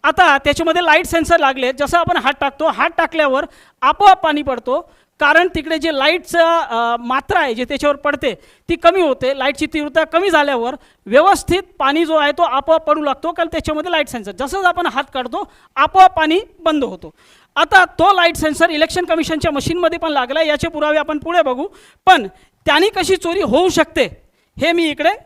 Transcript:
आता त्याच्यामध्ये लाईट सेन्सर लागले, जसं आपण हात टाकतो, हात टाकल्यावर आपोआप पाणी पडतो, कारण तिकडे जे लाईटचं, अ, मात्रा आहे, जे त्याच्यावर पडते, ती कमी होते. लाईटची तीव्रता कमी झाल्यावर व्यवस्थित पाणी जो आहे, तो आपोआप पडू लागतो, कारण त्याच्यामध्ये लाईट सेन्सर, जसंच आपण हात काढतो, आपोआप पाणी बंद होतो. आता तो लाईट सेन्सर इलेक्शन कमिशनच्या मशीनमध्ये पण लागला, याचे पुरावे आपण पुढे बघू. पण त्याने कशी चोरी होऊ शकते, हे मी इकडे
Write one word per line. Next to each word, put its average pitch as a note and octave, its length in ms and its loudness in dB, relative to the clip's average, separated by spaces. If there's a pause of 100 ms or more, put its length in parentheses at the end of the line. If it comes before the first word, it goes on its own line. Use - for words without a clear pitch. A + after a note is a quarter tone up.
आता D#4 340 4
त्याच्यामध्ये D#4+ 480 0
लाईट D#4+ 200 4
सेन्सर E4 340 0
लागले, C4+ 340 0
जसं C#4+ 240 -2
आपण E4+ 200 0
हात C4+ 220 0
टाकतो, C#4 280 -2
हात A#3 300 -2
टाकल्यावर D#4 480 -2 (360)
आपोआप F#4 420 4
पाणी D4 180 0
पडतो, C4+ 500 -6 (280)
कारण D#4+ 360 4
तिकडे D#4+ 220 -4
जे D4+ 200 -4
लाईटचं, E4 640 2
अ, A#3 380 -2
मात्रा C4 420 -4
आहे, C4+ 140 -2
जे A#3+ 120 -6
त्याच्यावर C#4+ 300 -2
पडते, C#4+ 400 -4 (340)
ती E4+ 60 0
कमी E4+ 260 2
होते. C4+ 380 -2
लाईटची C#4 260 -4
तीव्रता D4+ 380 -2
कमी E4+ 260 -2
झाल्यावर C#4+ 460 0 (300)
व्यवस्थित E4+ 560 2 (180)
पाणी D4 260 0
जो D#4 100 -2
आहे, D4 160 2
तो D#4+ 100 -4
आपोआप D#4 460 0
पडू D4+ 140 0
लागतो, C#4+ 300 -4
कारण E4+ 160 -4
त्याच्यामध्ये D#4 440 -6
लाईट D#4 160 -2
सेन्सर, G#3 240 -12
जसंच C#4+ 340 -6
आपण F4 200 0
हात B3+ 180 -4 (100)
काढतो, C4 380 -8 (240)
आपोआप F#4 420 4
पाणी D#4+ 220 0 (200)
बंद D#4 240 -2
होतो. F#3 280 -10 (440)
आता F4 300 4
तो F4 280 2
लाईट E4+ 220 2
सेन्सर D#4+ 340 0
इलेक्शन E4 360 -2
कमिशनच्या D#4+ 460 -2
मशीनमध्ये E4+ 480 -2
पण E4 120 -4
लागला, C#4 300 -2
याचे D4+ 260 -2
पुरावे D4+ 300 -2
आपण D4+ 200 -4
पुढे E4 240 0
बघू. C4+ 260 -2 (380)
पण D4+ 220 4 (380)
त्याने D#4+ 240 4
कशी F#4+ 260 0
चोरी F4 260 -4
होऊ E4+ 280 2
शकते, D4+ 520 -2 (380)
हे D#4+ 120 0
मी E4+ 120 0
इकडे D4+ 260 0 (160)